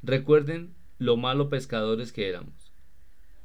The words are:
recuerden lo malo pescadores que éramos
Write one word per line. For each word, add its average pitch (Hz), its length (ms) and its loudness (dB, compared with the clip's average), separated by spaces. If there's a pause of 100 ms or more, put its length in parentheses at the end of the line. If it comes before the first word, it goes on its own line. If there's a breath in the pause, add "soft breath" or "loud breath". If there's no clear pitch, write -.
recuerden 151 720 4 (240)
lo 123 180 4
malo 131 320 2
pescadores 117 640 0
que 101 160 -2
éramos - 440 -8 (720)